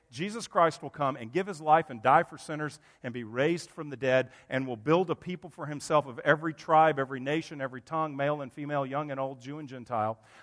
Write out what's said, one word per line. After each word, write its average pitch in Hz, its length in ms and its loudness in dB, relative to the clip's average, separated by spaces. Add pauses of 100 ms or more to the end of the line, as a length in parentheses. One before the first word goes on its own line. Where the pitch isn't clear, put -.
(100)
Jesus 202 380 -6
Christ 165 340 4
will 143 80 -10
come 143 240 -2
and 117 180 -12
give 185 140 -2
his 175 140 -10
life 156 280 4
and 117 140 -10
die 147 220 6
for 160 120 -14
sinners 151 440 -8 (240)
and 120 100 -8
be 123 80 -6
raised 135 480 -2
from 151 200 -12
the 135 60 -10
dead 127 360 2 (160)
and 131 180 -2
will 123 100 -6
build 160 320 2
a 165 60 -4
people 180 340 -8
for 151 180 -12
himself 147 400 0
of 127 120 -12
every 160 340 2
tribe, 156 460 4
every 135 220 -2
nation, 151 400 -2
every 131 200 -6
tongue, 156 360 -6
male 143 260 0
and 131 100 -12
female, 147 320 -4
young 143 280 -4
and 135 80 -4
old, 135 200 -6
Jew 143 200 -12
and 147 80 -12
Gentile. 113 500 -4 (240)